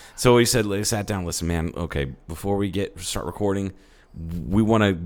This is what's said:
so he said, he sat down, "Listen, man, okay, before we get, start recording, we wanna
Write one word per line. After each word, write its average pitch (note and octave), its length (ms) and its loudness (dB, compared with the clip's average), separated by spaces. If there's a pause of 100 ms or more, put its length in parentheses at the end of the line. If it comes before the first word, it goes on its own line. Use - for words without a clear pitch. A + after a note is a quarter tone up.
(140)
so A#2+ 240 6
he A#2+ 80 6
said, A2+ 180 2
he G2+ 200 -2
sat G#2 220 -2
down, F#2 200 -2
"Listen, E2+ 220 -4
man, E2+ 280 -2
okay, C#2 380 -4 (140)
before G2 280 -4
we G2+ 140 0
get, F#2+ 300 -6
start - 260 -6
recording, G2 480 -2 (760)
we G2+ 140 4
wanna G#2 440 4